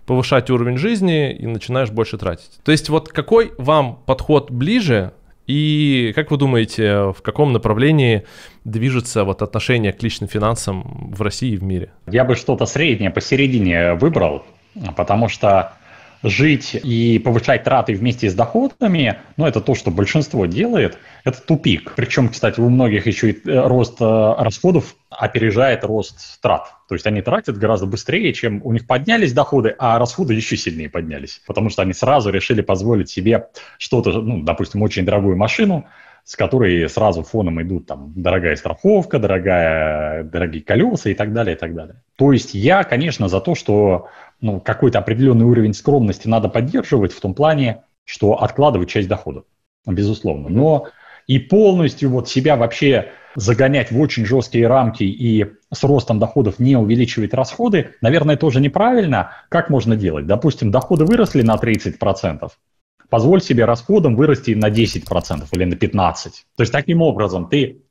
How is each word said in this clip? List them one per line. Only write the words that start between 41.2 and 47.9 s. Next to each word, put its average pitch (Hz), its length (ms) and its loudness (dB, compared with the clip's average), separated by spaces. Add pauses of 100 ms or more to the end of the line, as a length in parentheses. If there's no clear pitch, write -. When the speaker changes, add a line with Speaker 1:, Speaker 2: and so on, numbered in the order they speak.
Speaker 2:
далее, 107 200 -2
и - 40 -16
так 82 160 -10
далее. 80 220 -14 (200)
То 139 160 4
есть - 220 0
я, 156 280 2
конечно, 127 460 -2
за 95 120 0
то, 175 140 -2
что, 104 540 2 (320)
ну, 104 180 -4
какой-то 110 420 0
определённый 117 440 4
уровень 117 300 4
скромности 123 520 0
надо 110 220 0
поддерживать 127 640 0
в - 80 -20
том 95 140 -6
плане, 139 480 0 (240)